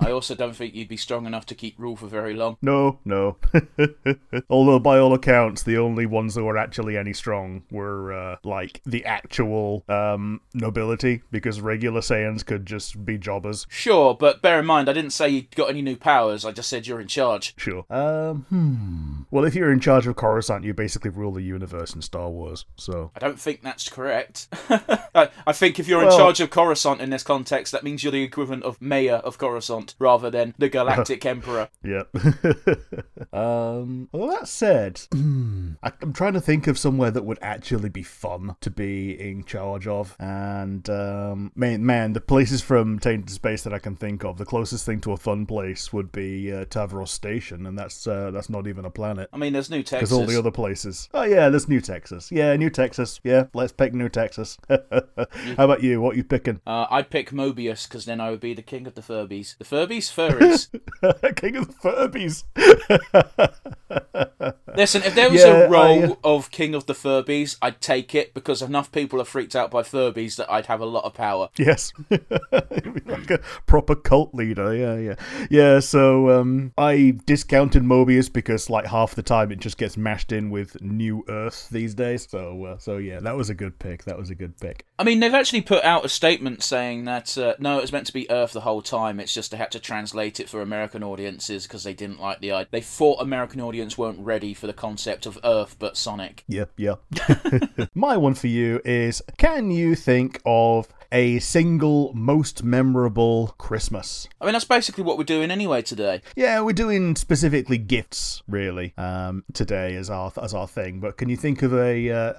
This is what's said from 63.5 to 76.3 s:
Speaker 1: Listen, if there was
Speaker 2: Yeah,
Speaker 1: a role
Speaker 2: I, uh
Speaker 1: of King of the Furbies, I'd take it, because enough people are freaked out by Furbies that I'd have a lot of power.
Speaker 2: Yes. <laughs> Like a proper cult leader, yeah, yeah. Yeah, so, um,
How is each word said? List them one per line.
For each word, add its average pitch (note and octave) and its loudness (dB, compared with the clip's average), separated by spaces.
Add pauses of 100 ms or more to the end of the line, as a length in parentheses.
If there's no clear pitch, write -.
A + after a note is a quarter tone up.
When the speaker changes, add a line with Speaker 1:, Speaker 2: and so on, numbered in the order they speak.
Speaker 1:
Listen, G3 4
if F#3+ 0
there B3 8
was F3+ 10
Speaker 2:
Yeah, E3+ 12
Speaker 1:
a E3+ 4
role E3 8
Speaker 2:
I, E3+ 4
uh - 0
Speaker 1:
of D3+ 2
King D#3 -4
of C#3 -6
the C#3 -4
Furbies, C#3+ -2
I'd B2+ -4
take C3 -2
it, - 0
because C3 -4
enough C#3 -4
people C3+ -4
are A#2 -4
freaked C3 -6
out A#2+ -2
by A#2+ 0
Furbies A2+ -2
that - -8
I'd G#2+ -2
have A2 -2
a A2+ -6
lot A2+ -4
of G#2+ -6
power. G2 -4
Speaker 2:
Yes. C3+ 2 (180)
<laughs> G3+ 2 (840)
Like - -6
a E3+ 2 (260)
proper D3+ 6
cult D3 4
leader, A2 -2
yeah, A#2+ -2
yeah. G#2+ -6 (340)
Yeah, C#3+ 10
so, C3 6
um, B2+ 4